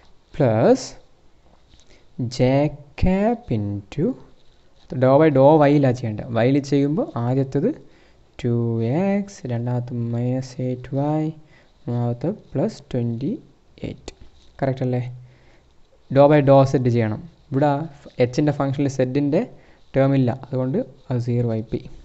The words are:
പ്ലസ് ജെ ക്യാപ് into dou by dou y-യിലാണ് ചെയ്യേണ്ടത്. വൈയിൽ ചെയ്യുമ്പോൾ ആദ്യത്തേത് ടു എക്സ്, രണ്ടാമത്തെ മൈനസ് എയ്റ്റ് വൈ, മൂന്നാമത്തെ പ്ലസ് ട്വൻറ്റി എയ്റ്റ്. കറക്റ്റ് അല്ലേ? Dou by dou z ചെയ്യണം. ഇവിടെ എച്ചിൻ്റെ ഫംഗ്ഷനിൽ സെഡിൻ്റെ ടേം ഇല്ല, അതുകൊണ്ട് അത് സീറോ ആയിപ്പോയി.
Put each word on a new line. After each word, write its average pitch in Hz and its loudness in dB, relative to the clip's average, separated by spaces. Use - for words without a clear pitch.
പ്ലസ് 139 2
ജെ 127 2
ക്യാപ് 202 2
into 101 -6
dou 131 6
by 160 6
dou 135 8
y-യിലാണ് 139 4
ചെയ്യേണ്ടത്. 110 -6
വൈയിൽ 127 2
ചെയ്യുമ്പോൾ 147 0
ആദ്യത്തേത് 135 0
ടു 120 -2
എക്സ്, 196 -4
രണ്ടാമത്തെ 123 -4
മൈനസ് 127 -4
എയ്റ്റ് 127 -8
വൈ, 151 -2
മൂന്നാമത്തെ 120 -4
പ്ലസ് 196 -4
ട്വൻറ്റി 120 -4
എയ്റ്റ്. - -14
കറക്റ്റ് 135 -2
അല്ലേ? 123 -2
Dou 139 8
by 151 6
dou 139 8
z - -10
ചെയ്യണം. 110 -2
ഇവിടെ 143 2
എച്ചിൻ്റെ 147 0
ഫംഗ്ഷനിൽ 139 0
സെഡിൻ്റെ 139 0
ടേം 135 4
ഇല്ല, 123 2
അതുകൊണ്ട് 131 -2
അത് 123 -2
സീറോ 120 0
ആയിപ്പോയി. 110 -6